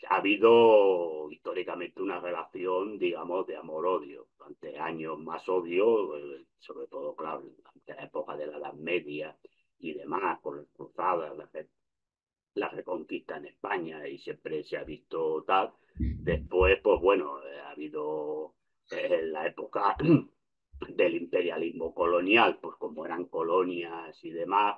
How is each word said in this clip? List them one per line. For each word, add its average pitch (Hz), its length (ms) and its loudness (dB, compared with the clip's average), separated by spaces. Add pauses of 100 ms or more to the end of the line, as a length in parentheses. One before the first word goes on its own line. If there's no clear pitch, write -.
ha 95 80 4
habido 98 1120 8
históricamente 87 720 -8
una 92 180 -4
relación, 92 800 -4
digamos, 87 480 -2
de 78 100 -8
amor-odio, 78 720 -4 (100)
durante 71 400 -14
años 80 400 -6
más 80 300 -10
odio, 92 680 2
eh, 71 280 -12 (140)
sobre - 300 -14
todo, 73 280 -10
claro, 78 260 -8
durante - 520 -20
la 73 100 -14
época 76 320 -8
de 76 100 -6
la 73 120 -10
Edad 73 160 -10
Media 78 600 -6 (420)
y 80 160 -10
demás, 82 480 -4
con 71 160 -10
las 73 80 -16 (100)
cruzadas, 85 600 -4
la 76 160 -14
re-, 78 180 -14 (840)
la 95 140 -2
reconquista 85 720 -8
en 71 80 -14
España, 80 600 -6
y 69 120 -10
siempre 76 460 -8
se 82 120 -8
ha 71 80 -6
visto 78 640 -4
tal. 95 260 2 (240)
Después, 85 840 2
pues 92 180 4
bueno, 82 420 2
eh, 71 180 -14
ha 71 100 -14
habido, 76 840 -6 (340)
eh, 82 340 0
la 78 220 -4
época - 520 -2
<clears throat> - 880 0
del 85 260 2
imperialismo 82 800 -4
colonial, 90 680 4
pues 82 160 -12
como 78 300 -10
eran 85 200 -6
colonias 85 960 -2
y 82 80 -12
demás, 98 480 0